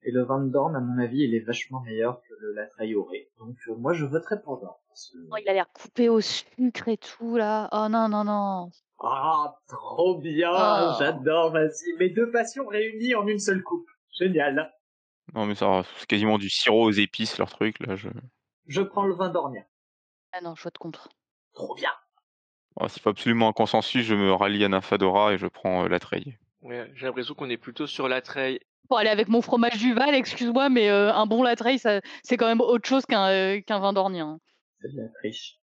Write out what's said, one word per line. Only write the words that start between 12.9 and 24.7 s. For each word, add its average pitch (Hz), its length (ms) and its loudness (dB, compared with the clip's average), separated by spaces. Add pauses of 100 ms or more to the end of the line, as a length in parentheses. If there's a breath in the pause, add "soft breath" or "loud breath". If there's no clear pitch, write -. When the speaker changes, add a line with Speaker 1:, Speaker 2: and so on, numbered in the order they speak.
Speaker 1:
en 208 100 0
une 208 140 0
seule 190 240 0
coupe. - 240 -6 (320)
Génial. 156 520 0 (600)
Speaker 3:
Non, 110 140 -2
mais 104 80 -2
ça, 95 260 4 (160)
c'est - 80 -16
quasiment 107 320 4
du 98 120 -2
sirop 110 340 4
aux 110 80 6
épices, 104 480 0
leur 98 100 0
truc, - 300 -4
là, 98 160 -6
je 101 140 -12 (580)
Speaker 1:
Je 160 160 -2
prends 196 220 -2
le 190 100 0
vin 180 140 -4
dornien. 139 340 -4 (680)
Speaker 2:
Ah 180 80 -8
non, 170 140 -10
je - 80 -20
vote 170 140 -10
contre. - 320 -14 (460)
Speaker 1:
Trop - 180 -10
bien. - 160 -4 (880)
Speaker 3:
Oh, - 120 -2
s'il - 120 -18
faut - 80 2
absolument 113 380 2
un 107 60 2
consensus, 113 520 0
je 110 100 2
me 98 180 4
rallie 101 320 2
à 101 40 2
Nymphadora 95 640 2